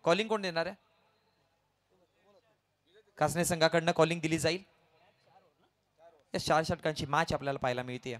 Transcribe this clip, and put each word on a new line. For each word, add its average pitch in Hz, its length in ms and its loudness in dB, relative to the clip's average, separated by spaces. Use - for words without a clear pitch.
कॉलिंग 185 260 2
कोण 214 140 -2
देणार 165 240 -4
आहे? 190 80 -8
कासने 156 260 0
संघाकडनं 165 480 2
कॉलिंग 165 280 2
दिली 160 180 0
जाईल. 160 240 0
या 185 60 -2
चार 160 240 2
षटकांची 160 420 -2
मॅच 151 260 0
आपल्याला 139 260 -2
पाहायला 127 240 0
मिळते. 123 380 -8